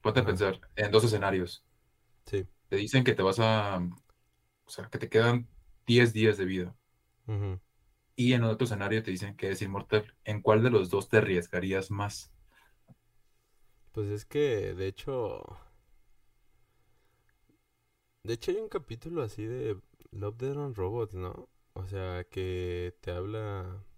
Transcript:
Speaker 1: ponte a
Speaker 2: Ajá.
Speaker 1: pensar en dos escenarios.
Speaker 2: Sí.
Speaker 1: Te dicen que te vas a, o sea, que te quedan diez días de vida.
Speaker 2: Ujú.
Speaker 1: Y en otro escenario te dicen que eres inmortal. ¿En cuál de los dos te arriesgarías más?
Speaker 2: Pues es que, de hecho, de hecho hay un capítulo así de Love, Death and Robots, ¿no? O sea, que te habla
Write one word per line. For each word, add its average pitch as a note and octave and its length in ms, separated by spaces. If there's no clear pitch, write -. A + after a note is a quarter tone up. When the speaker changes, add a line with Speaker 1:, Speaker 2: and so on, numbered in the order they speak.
Speaker 1:
ponte A2 200
a G2+ 40
Speaker 2:
Ajá. G2+ 60
Speaker 1:
pensar F#2+ 300
en G#2 160
dos A2 120
escenarios. G2 640
Speaker 2:
Sí. F#2+ 220
Speaker 1:
Te G2 80
dicen A2 260
que A#2+ 100
te - 100
vas F#2+ 160
a, G#2+ 380
o - 960
sea, - 180
que - 100
te A#2 100
quedan A#2+ 400
diez A#2+ 260
días G#2+ 240
de F#2+ 80
vida. F#2 300
Speaker 2:
Ujú. G2+ 320
Speaker 1:
Y B2 160
en A#2+ 140
otro A2 180
escenario G#2+ 400
te F#2+ 80
dicen G2+ 240
que G2 120
eres G2 140
inmortal. G2+ 600
¿En G#2+ 180
cuál A2 220
de B2+ 60
los F#2+ 200
dos G2 200
te A2+ 80
arriesgarías F#2+ 760
más? G2+ 400
Speaker 2:
Pues G#2 160
es G#2 160
que, A2+ 480
de F#2+ 140
hecho, G#2 560
de A2+ 100
hecho - 180
hay G3 60
un A3 120
capítulo D#3+ 540
así G#2+ 220
de A#2 320
Love, G#2 260
Death C3+ 200
and C#3 180
Robots, G2+ 400
¿no? F2+ 340
O F#2 140
sea, F#2 380
que F2+ 760
te F2 100
habla G2 720